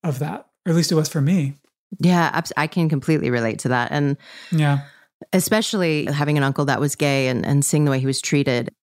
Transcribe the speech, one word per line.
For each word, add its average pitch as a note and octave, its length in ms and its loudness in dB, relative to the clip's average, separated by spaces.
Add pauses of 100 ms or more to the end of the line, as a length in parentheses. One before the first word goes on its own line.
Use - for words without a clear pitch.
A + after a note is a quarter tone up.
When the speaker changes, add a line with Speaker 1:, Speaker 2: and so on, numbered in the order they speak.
Speaker 1:
of C#3 160 -4
that, D#3+ 260 -8 (200)
or F3 40 -4
at E3 60 2
least E3+ 160 2
it E3+ 40 2
was D3+ 140 2
for D#3+ 100 -4
me. C#3+ 360 0 (440)
Speaker 2:
Yeah, F3 320 4
abs-, - 240 -6
I D3+ 120 0
can D#3+ 220 0
completely D3+ 420 0
relate A#2 280 0
to B2 100 -4
that. B2 220 0
And C#3+ 240 0 (360)
Speaker 1:
Yeah. D3 300 2 (500)
Speaker 2:
especially F#3 760 0
having D3 320 0
an C#3 60 2
uncle C#3 220 0
that C3 140 0
was C#3+ 160 -2
gay C#3 320 0
and, B2 160 -2
and C#3+ 220 2
seeing D3+ 200 2
the C#3+ 60 2
way C3 80 0
he C3 60 -2
was C3+ 160 -2
treated C3+ 480 0 (140)